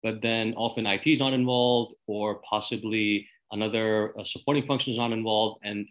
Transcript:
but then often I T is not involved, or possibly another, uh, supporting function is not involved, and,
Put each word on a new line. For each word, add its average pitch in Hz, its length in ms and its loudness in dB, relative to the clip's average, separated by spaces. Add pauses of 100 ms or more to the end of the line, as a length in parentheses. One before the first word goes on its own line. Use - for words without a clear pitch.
but 110 200 -4
then 113 340 0
often 113 300 -2
I 98 100 2
T 156 160 2
is 131 60 4
not 135 160 2
involved, 123 580 4 (140)
or 104 420 -2
possibly 107 800 0 (240)
another, 107 640 0
uh, 104 60 -10
supporting 143 420 -2
function 135 280 -2
is 110 40 -2
not 117 140 0
involved, 110 540 0
and, 104 260 -6